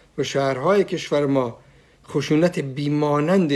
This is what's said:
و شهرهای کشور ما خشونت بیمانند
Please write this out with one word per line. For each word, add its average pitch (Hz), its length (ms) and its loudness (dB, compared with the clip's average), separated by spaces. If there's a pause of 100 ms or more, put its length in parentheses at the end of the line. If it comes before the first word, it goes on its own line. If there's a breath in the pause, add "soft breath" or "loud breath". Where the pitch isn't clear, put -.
(180 loud breath)
و 147 60 0
شهرهای 139 600 0
کشور 147 420 -2
ما 135 340 0 (480 soft breath)
خشونت 156 520 0
بیمانند 147 960 0